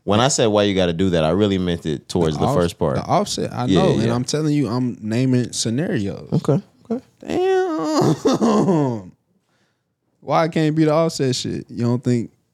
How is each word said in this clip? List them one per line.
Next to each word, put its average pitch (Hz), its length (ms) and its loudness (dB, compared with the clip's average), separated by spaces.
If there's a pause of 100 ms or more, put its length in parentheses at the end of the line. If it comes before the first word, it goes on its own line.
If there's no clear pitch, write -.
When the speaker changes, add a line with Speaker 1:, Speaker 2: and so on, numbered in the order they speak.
Speaker 1:
When 101 160 2
I 131 80 4
said, 139 180 0
"Why 104 180 2
you 101 100 0
gotta 90 180 2
do 92 180 0
that?" 82 140 2
I 78 60 2
really 98 280 2
meant 87 280 -2
it 73 220 -6
towards 80 280 0
Speaker 2:
The 73 60 -4
Speaker 1:
the - 60 2
Speaker 2:
off-, 139 80 0
Speaker 1:
first 85 220 0
part. 67 180 0
Speaker 2:
the - 80 -4
Offset, - 480 -2
I 123 140 -6
Speaker 1:
Yeah, 92 160 2
Speaker 2:
know. 82 100 2
And 69 100 -2
Speaker 1:
yeah. - 120 0
Speaker 2:
I'm 127 100 -2
telling 151 300 -2
you, 143 140 0
I'm 123 320 -4
naming 123 520 0
scenarios. 120 800 -4
Speaker 1:
Okay, 160 300 2 (280)
okay. 240 140 -6 (160)
Speaker 2:
Damn. 233 1900 0
<laughs> - 40 -20 (1120)
Why 160 160 2
it 160 80 -2
can't 156 240 2
be 160 80 4
the 156 80 4
Offset 151 420 0
shit? - 360 -6
You 120 140 -4
don't 120 200 0
think? 120 260 -2 (240)